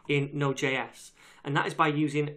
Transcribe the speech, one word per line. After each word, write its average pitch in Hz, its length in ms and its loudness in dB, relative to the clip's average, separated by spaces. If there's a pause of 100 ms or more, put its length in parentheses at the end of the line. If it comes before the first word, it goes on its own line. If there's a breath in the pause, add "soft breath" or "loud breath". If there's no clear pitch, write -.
in 139 240 2
Node 143 260 0
J 131 180 0
S, - 360 -8 (320 loud breath)
and 147 120 -2
that 180 100 2
is - 80 -4
by 160 140 4
using 147 480 0